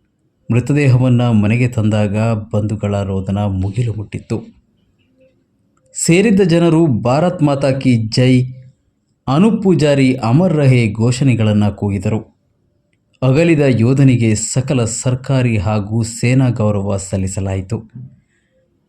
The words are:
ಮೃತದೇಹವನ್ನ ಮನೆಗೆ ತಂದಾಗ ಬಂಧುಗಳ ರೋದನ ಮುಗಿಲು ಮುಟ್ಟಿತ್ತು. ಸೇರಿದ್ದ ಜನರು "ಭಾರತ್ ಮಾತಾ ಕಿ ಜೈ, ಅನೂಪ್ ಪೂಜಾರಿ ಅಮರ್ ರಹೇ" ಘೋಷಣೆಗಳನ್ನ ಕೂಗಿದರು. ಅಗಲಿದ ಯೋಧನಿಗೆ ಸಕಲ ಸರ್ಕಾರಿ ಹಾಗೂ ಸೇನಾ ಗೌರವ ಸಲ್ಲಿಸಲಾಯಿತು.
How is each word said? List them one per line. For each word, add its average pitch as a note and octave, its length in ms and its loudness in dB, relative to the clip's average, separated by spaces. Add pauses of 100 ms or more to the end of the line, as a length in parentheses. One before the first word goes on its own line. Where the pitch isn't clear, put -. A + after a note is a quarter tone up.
(520)
ಮೃತದೇಹವನ್ನ B2 800 2
ಮನೆಗೆ A2+ 380 2
ತಂದಾಗ G#2+ 480 -2 (380)
ಬಂಧುಗಳ G#2 480 -4
ರೋದನ G2 360 -4
ಮುಗಿಲು G#2 560 -4
ಮುಟ್ಟಿತ್ತು. - 680 -12 (1300)
ಸೇರಿದ್ದ F#3+ 440 2
ಜನರು E3+ 460 4
"ಭಾರತ್ C#3+ 560 -2
ಮಾತಾ C#3+ 280 0
ಕಿ C3 260 0
ಜೈ, B2+ 500 2 (840)
ಅನೂಪ್ F#3+ 340 2
ಪೂಜಾರಿ C#3+ 520 2
ಅಮರ್ D#3 380 2
ರಹೇ" B2+ 400 2
ಘೋಷಣೆಗಳನ್ನ G#2+ 760 0
ಕೂಗಿದರು. G2+ 680 -6 (840)
ಅಗಲಿದ D3 380 2
ಯೋಧನಿಗೆ B2 760 2
ಸಕಲ B2+ 500 -4
ಸರ್ಕಾರಿ B2 720 -2
ಹಾಗೂ G#2+ 460 -2
ಸೇನಾ B2 460 0
ಗೌರವ G#2 480 -2
ಸಲ್ಲಿಸಲಾಯಿತು. F#2+ 840 -6 (1080)